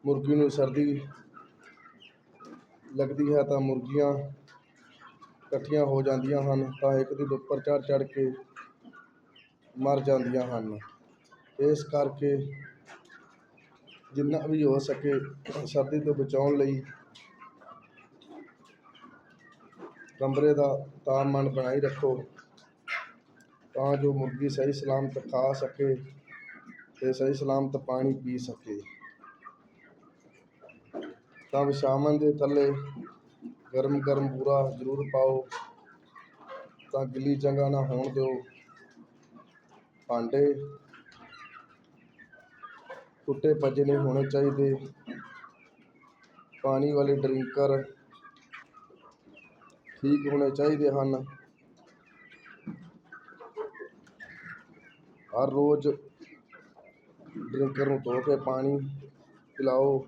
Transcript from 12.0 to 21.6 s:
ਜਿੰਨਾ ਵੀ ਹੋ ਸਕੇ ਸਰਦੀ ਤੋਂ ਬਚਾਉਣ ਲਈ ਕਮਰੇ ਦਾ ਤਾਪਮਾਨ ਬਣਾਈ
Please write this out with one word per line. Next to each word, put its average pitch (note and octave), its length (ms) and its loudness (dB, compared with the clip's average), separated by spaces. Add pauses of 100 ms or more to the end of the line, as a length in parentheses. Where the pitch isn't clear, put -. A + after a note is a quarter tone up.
ਜਿੰਨਾ C#3+ 340 0
ਵੀ D#3 180 0
ਹੋ C3+ 160 6
ਸਕੇ C#3 380 -2 (480)
ਸਰਦੀ C#3+ 340 0
ਤੋਂ D3 140 0
ਬਚਾਉਣ C#3 440 2
ਲਈ C#3 220 2 (3500)
ਕਮਰੇ C#3 360 4
ਦਾ C#3+ 200 4 (300)
ਤਾਪਮਾਨ C#3 460 2
ਬਣਾਈ C3 300 -2